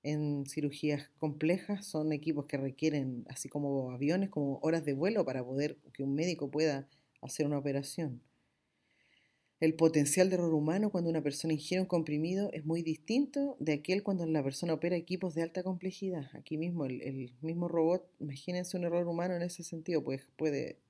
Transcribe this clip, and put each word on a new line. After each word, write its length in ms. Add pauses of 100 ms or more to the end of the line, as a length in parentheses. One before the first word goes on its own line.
en 440
cirugías 720
complejas 680
son 260
equipos 340
que 100
requieren, 720
así 200
como 440
aviones, 360
como 340
horas 220
de 80
vuelo 320
para 200
poder 340 (140)
que 100
un 120
médico 360
pueda 380 (340)
hacer 240
una 120
operación. 600 (1400)
El 140
potencial 560
de 60
error 180
humano 380
cuando 180
una 140
persona 320
ingiere 260
un 60
comprimido 680
es 140
muy 160
distinto 760
de 140
aquel 300
cuando 240
la 180
persona 300
opera 220
equipos 380
de 80
alta 200
complejidad. 720
Aquí 240
mismo 260
el, 160
el 400
mismo 260
robot, 400 (140)
imagínense 560
un 80
error 220
humano 280
en 60
ese 220
sentido, 420
pues 220 (100)
puede 420 (120)